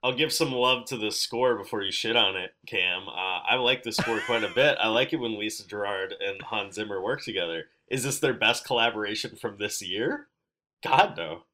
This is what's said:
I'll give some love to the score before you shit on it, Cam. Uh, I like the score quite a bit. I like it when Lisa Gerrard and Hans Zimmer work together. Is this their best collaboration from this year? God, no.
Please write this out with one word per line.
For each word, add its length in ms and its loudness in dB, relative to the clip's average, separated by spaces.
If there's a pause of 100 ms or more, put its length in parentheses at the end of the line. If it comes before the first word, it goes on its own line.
I'll 100 2
give 180 2
some 200 2
love 340 4
to 100 -6
the 160 0
score 440 2
before 260 -4
you 100 -4
shit 240 0
on 200 4
it, 140 -6 (160)
Cam. 420 0
Uh, 300 -4 (100)
I 60 4
like 300 2
the 80 -4
score 340 0
quite 180 2
a 80 -2
bit. 280 4
I 80 2
like 240 2
it 80 0
when 180 -2
Lisa 280 -6
Gerrard 540 -4
and 220 -6
Hans 320 -6
Zimmer 260 -4
work 220 -2
together. 440 -4 (220)
Is 140 -2
this 160 -2
their 160 2
best 300 2
collaboration 720 0
from 220 -8
this 220 -4
year? 460 -4 (580)
God, 320 4
no. 260 -6 (120)